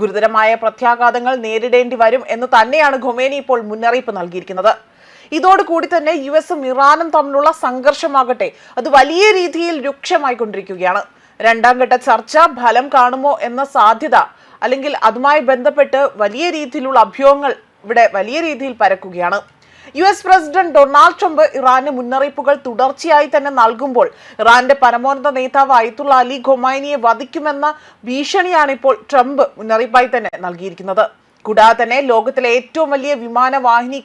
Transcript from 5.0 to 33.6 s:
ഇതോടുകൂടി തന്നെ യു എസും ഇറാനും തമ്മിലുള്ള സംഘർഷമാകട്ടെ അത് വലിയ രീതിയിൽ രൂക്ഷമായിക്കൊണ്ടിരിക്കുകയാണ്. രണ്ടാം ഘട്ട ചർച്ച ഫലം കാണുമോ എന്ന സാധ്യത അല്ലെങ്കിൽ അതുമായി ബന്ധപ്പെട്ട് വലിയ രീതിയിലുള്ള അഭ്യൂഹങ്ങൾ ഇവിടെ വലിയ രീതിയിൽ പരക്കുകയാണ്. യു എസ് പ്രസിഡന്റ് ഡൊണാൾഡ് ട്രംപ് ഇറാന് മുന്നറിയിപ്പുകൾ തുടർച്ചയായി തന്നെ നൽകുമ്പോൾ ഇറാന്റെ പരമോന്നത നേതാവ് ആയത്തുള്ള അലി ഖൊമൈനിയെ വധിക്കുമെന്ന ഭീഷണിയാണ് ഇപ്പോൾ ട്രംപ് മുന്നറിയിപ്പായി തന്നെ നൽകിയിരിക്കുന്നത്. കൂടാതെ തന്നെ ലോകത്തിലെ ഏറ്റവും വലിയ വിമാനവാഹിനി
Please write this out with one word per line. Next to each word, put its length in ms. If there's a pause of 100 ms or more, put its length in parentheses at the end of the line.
ഇതോടുകൂടി 540
തന്നെ 220 (120)
യു 140
എസും 220 (100)
ഇറാനും 440
തമ്മിലുള്ള 360 (140)
സംഘർഷമാകട്ടെ 840 (300)
അത് 180
വലിയ 280 (140)
രീതിയിൽ 380 (100)
രൂക്ഷമായിക്കൊണ്ടിരിക്കുകയാണ്. 1160 (440)
രണ്ടാം 360
ഘട്ട 120 (120)
ചർച്ച 280 (240)
ഫലം 360
കാണുമോ 380 (160)
എന്ന 140 (140)
സാധ്യത 400 (480)
അല്ലെങ്കിൽ 280 (160)
അതുമായി 320 (100)
ബന്ധപ്പെട്ട് 500 (220)
വലിയ 220 (120)
രീതിയിലുള്ള 500
അഭ്യൂഹങ്ങൾ 480 (300)
ഇവിടെ 200 (100)
വലിയ 320
രീതിയിൽ 360
പരക്കുകയാണ്. 560 (600)
യു 120
എസ് 160
പ്രസിഡന്റ് 500
ഡൊണാൾഡ് 440
ട്രംപ് 220 (160)
ഇറാന് 380
മുന്നറിയിപ്പുകൾ 580 (140)
തുടർച്ചയായി 640
തന്നെ 180 (120)
നൽകുമ്പോൾ 440 (360)
ഇറാന്റെ 400
പരമോന്നത 480 (100)
നേതാവ് 400
ആയത്തുള്ള 420
അലി 160 (100)
ഖൊമൈനിയെ 500 (100)
വധിക്കുമെന്ന 580 (420)
ഭീഷണിയാണ് 680
ഇപ്പോൾ 160 (160)
ട്രംപ് 340 (140)
മുന്നറിയിപ്പായി 580
തന്നെ 160 (140)
നൽകിയിരിക്കുന്നത്. 580 (420)
കൂടാതെ 360
തന്നെ 140 (140)
ലോകത്തിലെ 380 (100)
ഏറ്റവും 360
വലിയ 180 (100)
വിമാനവാഹിനി 840